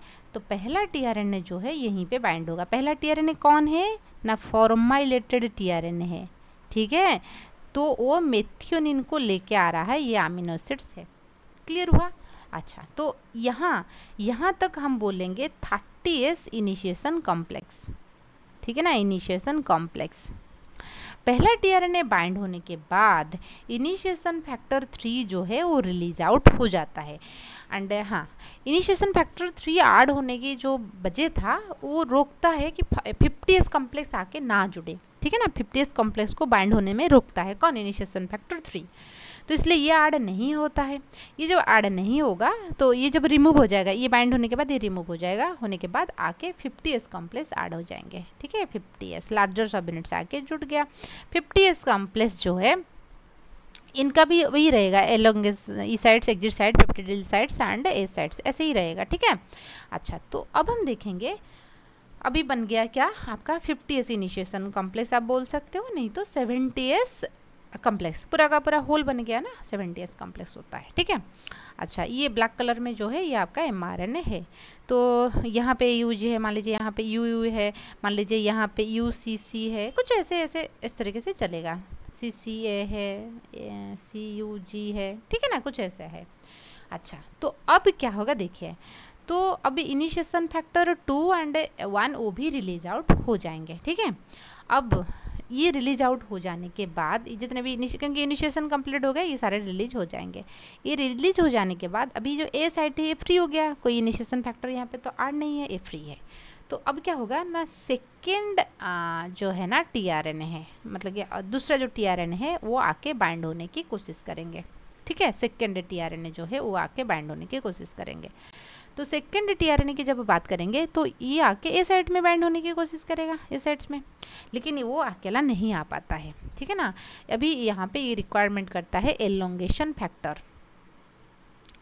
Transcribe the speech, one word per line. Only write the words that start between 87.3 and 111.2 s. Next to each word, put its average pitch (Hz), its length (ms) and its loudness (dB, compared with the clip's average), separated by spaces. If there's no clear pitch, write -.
तो - 140 -4
अब 370 300 8
क्या 247 120 -2
होगा 214 240 -2
देखिए, 175 400 -10
तो 349 120 0
अब 277 300 -2
इनिशिएशन 320 680 -2
फैक्टर 339 460 0
टू 285 140 0
and 311 240 -2
वन 208 300 0
वो 220 160 -4
भी 254 180 -4
रिलीज 185 380 -6
आउट 233 240 0
हो 220 100 0
जाएंगे, 160 480 -10
ठीक 339 140 -4
है। 277 160 -2
अब 226 360 2
ये 294 200 2
रिलीज 269 300 0
आउट 254 280 2
हो 196 100 -8
जाने 175 300 -8
के 196 180 -6
बाद 170 420 -4
जितने 247 320 -8
भी 254 120 -4
इनिशि-, 247 260 -6
क्योंकि 285 240 -2
इनिशिएशन 294 460 -2
कंप्लीट 277 360 -2
हो 269 80 2
गया, 320 100 -2
ये 302 140 -4
सारे 208 220 -2
रिलीज 202 360 -6
हो 208 100 -2
जाएंगे। 180 380 -12
ये 294 100 -2
रिलीज 269 440 2
हो 330 80 6
जाने 202 280 2
के 180 120 -8
बाद 226 280 -2
अभी 269 220 -4
जो 311 80 -2
ए 311 240 0
साइट 302 300 -2
है 311 60 0
ये 311 100 0
फ्री - 200 2
हो 349 120 4
गया, 302 260 0
कोई 240 240 0
इनिशिएशन 233 440 -2
फैक्टर 247 280 -8
यहाँ 247 160 -6
पे 247 120 -14
तो 247 220 -8
ऐड 277 160 -2
नहीं 294 240 -4
है, 285 120 -6
ये 185 80 -6
फ्री 165 200 -12
है। 147 180 -14
तो 254 180 -8
अब 285 120 -2
क्या 349 160 -4
होगा 262 280 -4
ना, 339 220 -4
सेकेंड, 381 960 -4
आ, 170 680 -4
जो 190 200 -4
है 180 180 -4
ना 262 160 2
टीआरएनए 156 640 -4
है, 165 200 -10
मतलब 190 260 -8
कि, 202 80 -8